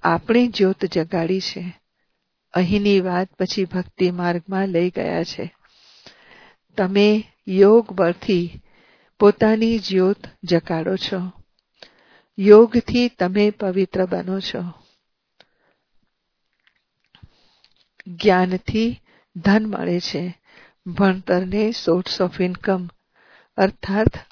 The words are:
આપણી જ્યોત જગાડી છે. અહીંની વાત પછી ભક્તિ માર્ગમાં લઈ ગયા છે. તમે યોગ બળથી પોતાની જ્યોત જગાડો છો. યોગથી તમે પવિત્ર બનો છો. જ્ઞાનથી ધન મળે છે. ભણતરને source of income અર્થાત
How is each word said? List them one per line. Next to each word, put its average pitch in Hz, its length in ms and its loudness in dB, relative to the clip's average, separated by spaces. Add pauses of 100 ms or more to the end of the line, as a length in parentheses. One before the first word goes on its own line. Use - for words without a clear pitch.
આપણી 226 440 2
જ્યોત 190 380 0
જગાડી 170 540 -2
છે. 180 400 -10 (760)
અહીંની 202 460 2
વાત 180 300 -2 (100)
પછી 185 260 -2
ભક્તિ 180 460 -2
માર્ગમાં 175 560 -4
લઈ 180 220 0
ગયા 175 340 -4
છે. - 320 -12 (1200)
તમે 202 540 2 (160)
યોગ 202 460 4
બળથી 175 680 -2 (580)
પોતાની 220 600 2
જ્યોત 190 380 0 (260)
જગાડો 170 520 -2
છો. 185 360 -8 (1080)
યોગથી 226 680 6
તમે 196 400 0
પવિત્ર 190 560 -2
બનો 180 340 -6
છો. - 240 -8 (3500)
જ્ઞાનથી 185 920 0 (340)
ધન 202 300 2
મળે 175 340 -4
છે. 175 400 -8 (480)
ભણતરને 185 840 0
source 180 580 -2
of - 140 -8
income 180 480 -4 (680)
અર્થાત 196 500 -2 (240)